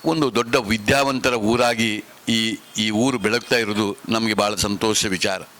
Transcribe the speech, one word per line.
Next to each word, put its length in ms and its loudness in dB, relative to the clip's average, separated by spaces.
ಒಂದು 300 0
ದೊಡ್ಡ 200 2
ವಿದ್ಯಾವಂತರ 760 2
ಊರಾಗಿ 680 0
ಈ, 280 0
ಈ 120 0
ಊರು 300 0
ಬೆಳಗ್ತಾ 360 0
ಇರೋದು 420 0
ನಮಗೆ 240 0
ಭಾಳ 220 0
ಸಂತೋಷ 500 0
ವಿಚಾರ. 360 -2